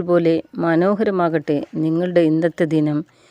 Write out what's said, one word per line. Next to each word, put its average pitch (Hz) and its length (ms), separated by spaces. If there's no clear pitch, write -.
പോലെ 170 240
മനോഹരമാകട്ടെ 170 920
നിങ്ങളുടെ 175 460
ഇന്നത്തെ 165 440
ദിനം 151 240